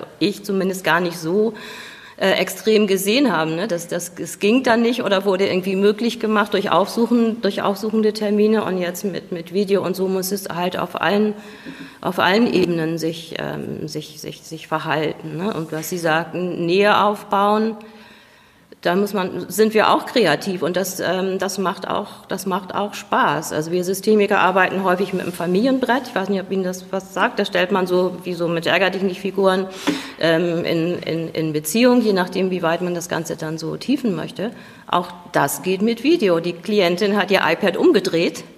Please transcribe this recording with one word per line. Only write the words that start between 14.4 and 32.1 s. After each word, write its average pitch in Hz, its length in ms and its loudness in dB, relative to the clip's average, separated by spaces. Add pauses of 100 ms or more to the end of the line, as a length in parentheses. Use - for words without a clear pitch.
sich - 240 -14
verhalten, 156 680 -2
ne? 190 180 -4
Und 156 200 -6
was 156 160 -6
Sie 185 80 -4
sagten, 170 680 -2
Nähe 196 380 4
aufbauen, 208 720 2 (1080)
da 175 120 2
muss 202 180 0
man, 180 340 -4
sind 214 280 2
wir 202 160 6
auch - 160 2
kreativ 180 560 2
und 175 120 0
das, 190 240 -4
ähm, 185 380 -2
das 190 220 -4
macht 185 280 -4
auch, - 380 -6
das 190 220 -6
macht 185 260 -4
auch 202 220 -4
Spaß. 165 580 0
Also 160 180 -2
wir 180 120 0
Systemiker 196 560 2
arbeiten 185 440 2
häufig 185 300 0
mit 180 80 -2
einem 175 120 -6
Familienbrett. 240 720 2
Ich - 80 -6
weiß 190 140 -2
nicht, 196 120 0
ob 185 80 -10
Ihnen 190 140 -2
das 180 260 -6
was 190 240 -6
sagt. 196 240 0
Da 202 80 2
stellt 180 260 0
man 185 140 2
so, 180 380 2
wie 180 100 -4
so 170 140 -2
mit 165 180 -2
Ärger 180 240 4
dich 190 140 -4
nicht 180 180 -2
Figuren, 190 460 0 (520)
ähm, 165 460 2
in, 170 380 0
in, 165 260 -4
in 156 240 -4
Beziehung, 233 480 4
je 214 120 2